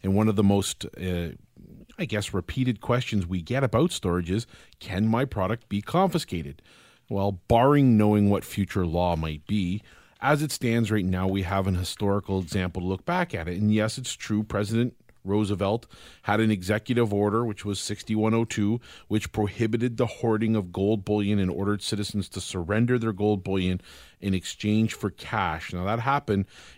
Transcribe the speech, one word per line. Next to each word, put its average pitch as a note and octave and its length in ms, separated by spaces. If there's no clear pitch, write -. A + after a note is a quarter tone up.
And F#2+ 120
one A2 140
of G2 80
the G#2+ 60
most, G2 420
uh, F2 460
I F3+ 80
guess, G#2+ 280
repeated A#2+ 460
questions A2 480
we F2+ 140
get B2 200
about C#3 300
storage F2 400
is, A2+ 160
"Can F#2+ 260
my A2+ 200
product G#2+ 420
be G2+ 140
confiscated?" D3 800
Well, G2 400
barring B2+ 480
knowing G#2 320
what G2 160
future F#2+ 400
law F2 320
might D#2 300
be, G2+ 340
as C#3+ 200
it D3+ 120
stands A#2 380
right G#2+ 120
now, F#2 240
we G2 140
have F#2+ 260
an F#2+ 80
historical G2 640
example F2 440
to F2+ 40
look F#2+ 160
back F3 320
at E2+ 140
it. F2 100
And G#2+ 140
yes, G#2+ 240
it's B2+ 160
true, G#2+ 300
President A2 520
Roosevelt G2+ 600
had G#2+ 160
an A2 100
executive G#2 640
order, G#2 300
which G#2+ 220
was G2+ 120
sixty-one G#2+ 560
oh A2+ 120
two, G#2+ 340
which - 240
prohibited A2+ 640
the B2 80
hoarding A2 500
of F#2 160
gold G2 320
bullion G#2 360
and F#2 120
ordered G2 300
citizens G2+ 480
to F#2+ 120
surrender A2 560
their A2+ 140
gold G2+ 320
bullion F#2 380
in G2 120
exchange G#2+ 600
for - 160
cash. F2+ 640
Now, F2+ 100
that G#2+ 160
happened A#2 460